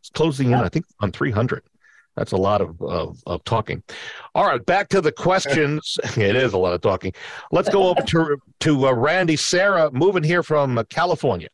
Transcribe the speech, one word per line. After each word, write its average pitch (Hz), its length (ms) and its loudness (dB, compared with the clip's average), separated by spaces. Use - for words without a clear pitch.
It's - 80 -20
closing 143 380 0
in, 123 80 4
I 110 120 2
think, 160 180 -4
on 98 140 -2
three 143 180 -2
hundred. 101 320 -2
That's - 160 -4
a 98 40 0
lot 98 220 2
of, 82 220 -4
of, 82 440 -6
of 87 200 -8
talking. - 360 -4
All 190 100 4
right, 131 200 0
back 190 240 0
to 190 100 4
the 151 140 2
questions. 151 920 0
<laughs> - 140 -4
It 104 180 2
is 127 160 2
a 98 60 -2
lot 90 160 0
of 87 80 -4
talking. 95 320 -2
Let's 180 160 2
go 190 180 4
over 180 140 2
to, 160 360 0
to, 139 300 2
uh, - 20 4
Randy. 156 460 2
Sarah, 180 520 2
moving 175 340 2
here 165 200 2
from, 143 340 0
uh, 110 120 0
California. 143 640 0